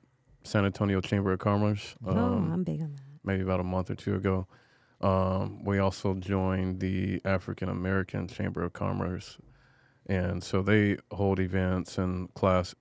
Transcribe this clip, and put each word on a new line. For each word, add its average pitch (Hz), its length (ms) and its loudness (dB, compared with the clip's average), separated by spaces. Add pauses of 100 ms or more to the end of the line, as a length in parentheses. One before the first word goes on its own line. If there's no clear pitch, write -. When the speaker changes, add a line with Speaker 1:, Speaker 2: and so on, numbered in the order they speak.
(440)
Speaker 1:
San 101 220 2
Antonio 101 340 2
Chamber 98 320 0
of 95 80 0
Commerce, 104 560 0 (100)
Speaker 2:
Oh, 92 120 -2
Speaker 1:
um, 226 340 2
Speaker 2:
I'm 180 140 -2
big 156 160 -4
on 151 140 -6
that. 139 60 -16 (220)
Speaker 1:
maybe 95 200 0
about 92 180 2
a - 20 -2
month 92 280 -2
or 95 40 -2
two 101 200 -2
ago. 95 300 0 (560)
Um, 95 640 2
we 98 160 2
also 98 360 0
joined 92 680 0
the 95 420 -2
African 95 460 -2
American 95 580 -2
Chamber 95 360 -4
of 87 100 -6
Commerce. 95 640 -4 (720)
And 90 360 0
so 95 200 0
they 104 340 4 (140)
hold 98 280 2
events 92 600 0
and 90 340 -2
class, 92 480 2